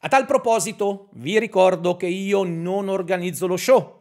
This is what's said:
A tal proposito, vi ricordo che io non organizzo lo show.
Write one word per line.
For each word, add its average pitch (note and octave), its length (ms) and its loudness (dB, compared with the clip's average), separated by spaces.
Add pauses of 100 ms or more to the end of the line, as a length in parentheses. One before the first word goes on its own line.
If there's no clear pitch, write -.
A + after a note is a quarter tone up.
A D#3+ 40 -6
tal C4+ 180 4
proposito, G#3 880 -2
vi D3 240 -2
ricordo F#3 580 2
che F3+ 100 -6
io G3 360 -2
non F3+ 460 -4
organizzo F3+ 580 -4
lo F3+ 100 -2
show. G3 440 2